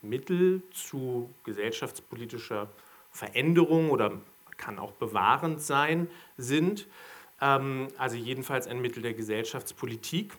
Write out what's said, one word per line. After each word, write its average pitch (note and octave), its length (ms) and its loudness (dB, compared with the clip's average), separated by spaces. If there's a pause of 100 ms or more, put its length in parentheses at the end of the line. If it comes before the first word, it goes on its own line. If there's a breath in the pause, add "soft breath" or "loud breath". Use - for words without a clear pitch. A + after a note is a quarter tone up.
Mittel F3+ 600 2 (100)
zu B2 580 -4 (140)
gesellschaftspolitischer A2+ 1300 -6 (420 loud breath)
Veränderung D#3+ 760 4
oder A2 240 4 (440)
kann G2+ 220 -10
auch G2+ 140 -8
bewahrend B2 680 2
sein, D3+ 460 2 (300 loud breath)
sind. D#3 500 0 (540 loud breath)
Ähm, C3+ 560 2
also B2+ 180 -2
jedenfalls B2+ 520 -4
ein B2 120 -6
Mittel A#2+ 220 -4
der A#2 120 -2
Gesellschaftspolitik. A2+ 1300 -6